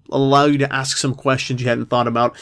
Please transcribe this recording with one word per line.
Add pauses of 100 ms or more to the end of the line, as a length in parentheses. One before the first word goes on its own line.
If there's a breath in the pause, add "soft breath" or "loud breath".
allow
you
to
ask
some
questions
you
hadn't
thought
about.